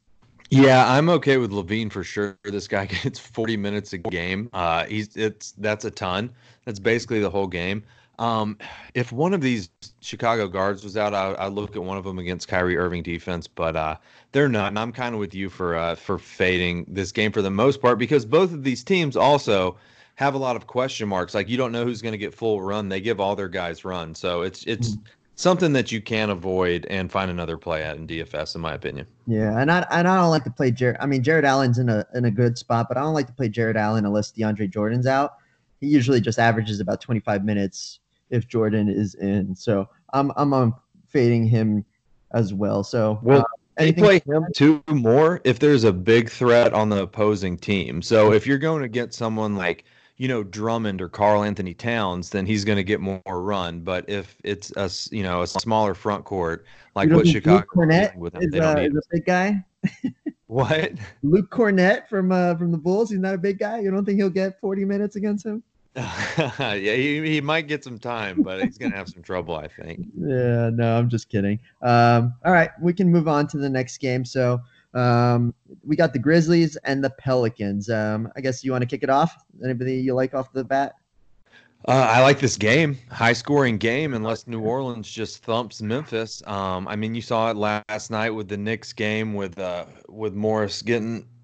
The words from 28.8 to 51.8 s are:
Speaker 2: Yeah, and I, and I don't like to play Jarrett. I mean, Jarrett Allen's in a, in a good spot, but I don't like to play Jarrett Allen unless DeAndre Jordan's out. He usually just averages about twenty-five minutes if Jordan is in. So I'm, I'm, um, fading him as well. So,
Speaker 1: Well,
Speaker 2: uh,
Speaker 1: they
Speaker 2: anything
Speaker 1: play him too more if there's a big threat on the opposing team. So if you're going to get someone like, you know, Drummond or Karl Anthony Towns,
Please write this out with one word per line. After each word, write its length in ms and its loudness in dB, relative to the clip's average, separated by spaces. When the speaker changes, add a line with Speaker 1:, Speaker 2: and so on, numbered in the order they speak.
Speaker 2:
Yeah, 320 0
and 120 2
I, 200 2
and 160 2
I 100 4
don't 140 4
like 140 2
to 40 -6
play 220 0
Jarrett. 280 0
I 60 -4
mean, 160 0
Jarrett 240 2
Allen's 320 4
in 120 0
a, 140 2
in 100 0
a 60 2
good 260 0
spot, 320 -2
but 80 -4
I 40 0
don't 120 -2
like 140 -2
to 60 -20
play 140 -2
Jarrett 300 0
Allen 300 2
unless 240 0
DeAndre 400 -2
Jordan's 340 -2
out. 280 0
He 60 -4
usually 320 4
just 200 0
averages 400 2
about 220 -4
twenty-five 440 -2
minutes 540 -4
if 180 0
Jordan 420 0
is 260 -2
in. 400 -2
So 320 -2
I'm, 240 0
I'm, 180 2
um, 220 4
fading 400 4
him 380 2
as 200 0
well. 300 -2
So, 380 0
Speaker 1:
Well, 180 8
Speaker 2:
uh, 40 6
Speaker 1:
they 80 2
Speaker 2:
anything 180 4
Speaker 1:
play 220 8
him 280 0
too 360 6
more 560 4
if 140 2
there's 260 6
a 80 6
big 360 4
threat 440 6
on 160 2
the 140 0
opposing 540 0
team. 440 -2
So 320 6
if 120 4
you're 120 2
going 240 -2
to 80 -6
get 240 -6
someone 420 -4
like, 300 -4
you 100 -4
know, 160 -2
Drummond 580 -4
or 60 -6
Karl 360 2
Anthony 300 -4
Towns, 580 -4